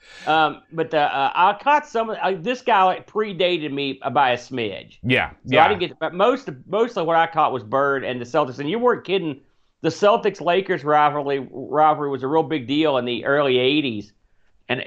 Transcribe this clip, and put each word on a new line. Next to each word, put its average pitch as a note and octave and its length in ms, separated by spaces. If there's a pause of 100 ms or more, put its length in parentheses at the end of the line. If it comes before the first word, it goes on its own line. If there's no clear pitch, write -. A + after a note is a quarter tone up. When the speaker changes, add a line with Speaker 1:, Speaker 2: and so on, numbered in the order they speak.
(260)
Speaker 1:
Um, D3+ 340 (120)
but D#3+ 180
the, D#3 100
uh, C#3 340
I F#3+ 280
caught D4 240
some A3+ 240
of, F#3 120
uh, F#3 160
this A#3+ 220
guy, G#3 240
like, - 260
predated F3+ 600
me C#3 260 (140)
by C3 200
a A#2+ 40
smidge. A2+ 680
Speaker 2:
Yeah, G#2 280
Speaker 1:
So - 60 (100)
Speaker 2:
yeah. B2+ 180
Speaker 1:
I - 40
didn't G3 120
get, D#3 180
but D#3+ 140
most, A3 380 (180)
mostly G#3+ 340
what E3 140
I E3 100
caught D#3 240
was A#2+ 120
Bird C3+ 420
and B2 160
the A#2+ 60
Celtics. C3 320
And C#3+ 100
you G#3 100
weren't A#3+ 280
kidding. E3+ 340 (400)
The E3 80
Celtics-Lakers F#3+ 960
rivalry, C#3+ 640
rivalry D3 600
was C3 140
a C3+ 40
real D#3+ 140
big C#3 240
deal D3 320
in A#2+ 80
the B2 180
early C#3 340
eighties. B2+ 540 (560)
And B2+ 180